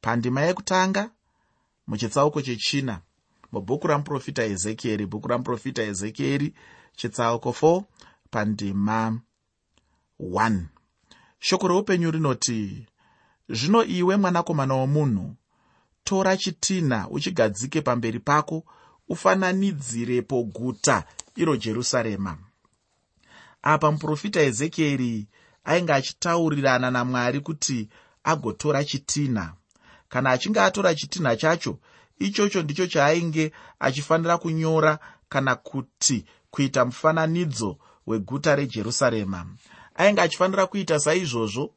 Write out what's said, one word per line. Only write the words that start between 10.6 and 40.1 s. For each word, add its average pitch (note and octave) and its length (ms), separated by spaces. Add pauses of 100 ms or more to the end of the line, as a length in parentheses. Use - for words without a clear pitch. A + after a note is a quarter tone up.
Shoko F#3 280
roupenyu F3+ 440
rinoti, A#2 760 (600)
"Zvino E3 340
iwe, F3+ 340
mwanakomana E3+ 560
womunhu, C3 640 (680)
tora F#3+ 340
chitinha E3 720
uchigadzike C3 720
pamberi A#2+ 380
pako, D3+ 440 (460)
ufananidzirepo C#3+ 1300
guta A#2 600 (320)
iro D#3+ 220
Jerusarema." A2 800 (1200)
Apa D3+ 300
muprofita D#3 500
Ezekieri B2+ 840 (360)
ainge E3 300
achitaurirana C#3 1000
naMwari B2+ 480
kuti C#3 500 (340)
agotora D3 600
chitinha. C3 680 (560)
Kana C3 200
achinge F#3+ 300
atora F#3+ 360
chitinha D3 400
chacho, D#3 440 (400)
ichocho G3+ 420
ndicho D#3 260
chaainge D#3 640 (280)
achifanira D#3+ 580
kunyora D#3+ 600 (300)
kana C3+ 260
kuti - 720 (260)
kuita C3+ 340
mufananidzo D#3 920 (300)
weguta A#2+ 480
reJerusarema. A2 880 (500)
Ainge G3 260